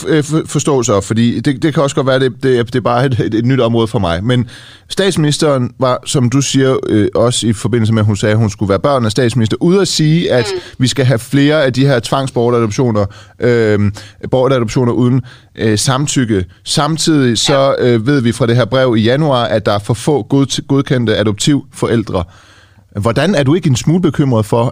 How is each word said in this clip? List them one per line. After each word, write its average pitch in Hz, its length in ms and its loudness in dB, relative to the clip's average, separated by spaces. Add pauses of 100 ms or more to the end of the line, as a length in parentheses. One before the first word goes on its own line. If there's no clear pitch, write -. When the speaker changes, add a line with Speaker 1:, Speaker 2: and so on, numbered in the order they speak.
Speaker 1:
øh, 151 160 2
for-, 151 240 -2
forstå 139 360 0
så, 104 180 2
fordi 113 380 0
det, 127 220 -2
det 160 120 0
kan 160 100 0
også 139 120 -2
godt 139 120 0
være, 131 120 2
det, 131 240 -2
det, 123 300 0
det - 20 -6
er 123 60 0
bare 120 240 0
et, 127 140 0
et, 110 140 -2
et 113 120 0
nyt 131 140 2
område 117 280 2
for 113 120 -4
mig. 87 240 -2
Men 123 260 0 (400)
statsministeren 151 920 0
var, 127 260 0
som 123 240 0
du 139 120 2
siger, 131 360 0 (120)
øh, 104 260 2
også 113 320 0
i 117 60 0
forbindelse 110 400 -2
med, 110 80 2
at 104 40 0
hun 107 120 0
sagde, 107 160 0
at 110 40 2
hun 113 120 2
skulle 101 200 -4
være 98 100 2
børn 135 260 0
af 107 60 0
statsminister, 117 480 0
ude 180 220 2
at 175 60 0
sige, 160 460 0
at 123 200 2
Speaker 2:
Mm. 180 60 -6 (200)
Speaker 1:
vi 127 80 2
skal 127 180 -2
have 131 140 2
flere 147 440 2
af 131 100 0
de 131 140 2
her 131 120 2
tvangsbortadoptioner, 120 1080 0 (340)
øh, 107 520 2 (400)
bortadoptioner 123 640 0
uden, 127 320 2 (300)
øh, 107 220 0
samtykke. 127 680 -2 (200)
Samtidig 147 720 0
så, 139 420 2
Speaker 2:
Ja. 113 80 0
Speaker 1:
øh, 117 200 2
ved 143 140 2
vi 117 100 2
fra 117 160 -2
det 117 80 2
her 123 100 2
brev 127 320 0
i 113 40 2
januar, 127 440 2
at 104 200 -2
der 110 80 2
er 104 60 -2
for 117 140 -4
få 135 300 -2
god-, - 440 -2
godkendte 123 500 0
adoptivforældre. 107 1080 -2 (800)
Hvordan 139 340 0
er 143 80 2
du 131 120 2
ikke 185 140 0
en 127 60 2
smule 165 260 0
bekymret 135 440 0
for, 120 260 0